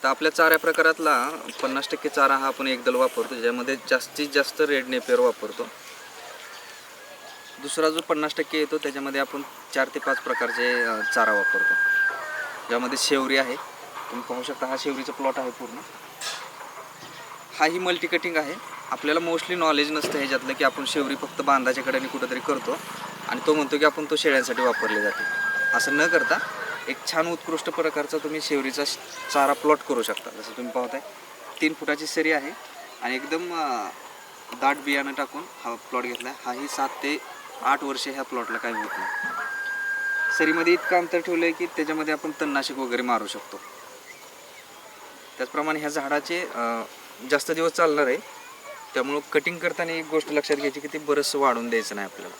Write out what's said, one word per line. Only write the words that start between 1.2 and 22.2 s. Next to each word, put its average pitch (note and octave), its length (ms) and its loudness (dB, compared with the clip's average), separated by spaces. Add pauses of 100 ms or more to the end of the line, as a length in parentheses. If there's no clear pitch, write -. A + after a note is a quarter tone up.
पन्नास C3+ 260 0
टक्के D3+ 200 -2
चारा C#3 280 6
हा C3+ 100 2
आपण C3+ 200 0
एकदल B2+ 280 2
वापरतो, B2+ 400 4
ज्यामध्ये B2 400 0 (140)
जास्तीत C#3+ 400 0
जास्त C#3+ 320 2
रेड C#3 260 4
नेपियर B2 320 4
वापरतो. A#2 440 2 (2000)
दुसरा D#3 280 2
जो D#3 120 -2
पन्नास D3+ 340 -2
टक्के D#3 240 -2
येतो, D3+ 180 0
त्याच्यामध्ये C#3 440 -4
आपण C#3+ 200 -4 (320)
चार C3+ 220 2
ते D3 40 -2
पाच C3+ 220 0
प्रकारचे, A#2+ 600 0
अ, A2+ 180 0 (140)
चारा A2 180 6
वापरतो, G2 400 4 (960)
ज्यामध्ये B2 280 0
शेवरी C3+ 400 2
आहे. B2+ 180 0 (560)
तुम्ही A#2+ 180 -8
पाहू B3 140 -4
शकता, - 220 -4
हा C3 140 -2
शेवरीचा C3+ 340 -4
प्लॉट C3+ 260 0
आहे B2+ 100 -2
पूर्ण. A#2+ 280 -10 (1800)
हा D#3 60 6
ही E3+ 140 2
मल्टी F3+ 280 0
कटिंग E3+ 280 0
आहे. D3+ 180 0 (380)
आपल्याला D3+ 280 2
mostly E3+ 360 0
नॉलेज D3+ 360 4
नसतं D#3 260 0
ह्याच्यातलं, C3+ 360 0
की D3 100 0
आपण C3+ 220 2
शेवरी C3+ 300 0
फक्त - 260 -8
बांधाच्या C3 420 4
कडेने C3 240 0
कुठंतरी B2+ 320 -2